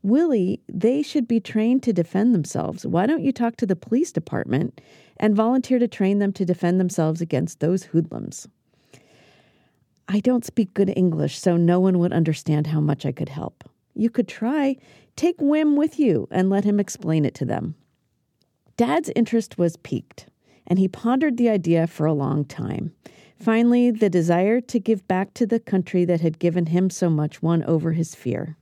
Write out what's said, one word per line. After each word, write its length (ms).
Willie, 680
they 320
should 260
be 140
trained 420
to 80
defend 420
themselves. 520
Why 220
don't 160
you 100
talk 240
to 80
the 100
police 380
department 640
and 180
volunteer 440
to 100
train 300
them 140
to 120
defend 340
themselves 400
against 400
those 260
hoodlums?" 640
"I 140
don't 240
speak 300
good 200
English, 440
so 180
no 240
one 180
would 140
understand 540
how 120
much 260
I 60
could 180
help." 360
"You 160
could 160
try. 500
Take 220
Wim 400
with 200
you 320
and 200
let 160
him 140
explain 440
it 120
to 100
them." 280
Dad's 400
interest 420
was 200
piqued, 500
and 100
he 120
pondered 480
the 120
idea 380
for 180
a 80
long 300
time. 480
Finally, 540
the 180
desire 500
to 200
give 280
back 260
to 120
the 140
country 440
that 160
had 200
given 280
him 220
so 200
much 320
won 220
over 300
his 220
fear. 460